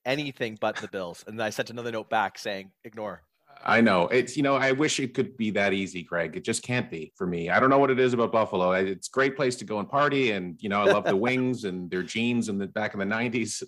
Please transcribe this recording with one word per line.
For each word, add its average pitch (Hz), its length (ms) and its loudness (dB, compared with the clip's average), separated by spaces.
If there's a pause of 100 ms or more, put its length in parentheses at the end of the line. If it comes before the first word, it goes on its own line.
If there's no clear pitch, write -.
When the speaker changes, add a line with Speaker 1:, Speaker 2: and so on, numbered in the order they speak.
Speaker 1:
anything 131 560 -4
but 107 180 -2
the 104 120 -10
Bills, 90 360 -8
and 110 160 -8
I 107 100 -2
sent 117 180 -6
another 120 220 -8
note 110 180 -6
back 107 280 0
saying, 98 340 -8 (120)
"Ignore." 107 380 -10 (440)
Speaker 2:
I 110 140 4
know. 95 300 6
It's, 123 260 0
you 151 80 2
know, 139 120 4
I 135 180 2
wish 147 260 2
it 127 140 -4
could 123 240 -2
be 110 140 0
that 101 200 2
easy, 92 320 -2
Greg. 82 320 -4
It - 80 -10
just 113 200 -2
can't 123 280 -2
be 80 240 -10
for 95 100 -4
me. 85 240 -2
I 101 120 4
don't 131 80 6
know 139 80 6
what 139 140 4
it 127 80 2
is 127 120 4
about 113 220 0
Buffalo. 92 400 2
I, 92 60 2
it's 95 280 -2
a - 40 -20
great 135 260 0
place 127 200 0
to 107 60 -12
go 104 160 -4
and 95 80 -4
party, 139 440 2
and, 90 300 -4
you 107 60 -6
know, 101 140 2
I 101 100 6
love 101 140 2
the 98 100 2
Speaker 1:
<laughs> - 0 -
Speaker 2:
Wings 127 480 0
and 90 260 -6
their 92 140 -2
jeans 113 460 -2
in 98 80 -4
the 98 100 -4
back 107 260 -4
in 104 60 -6
the 98 60 -2
nineties. 113 640 -2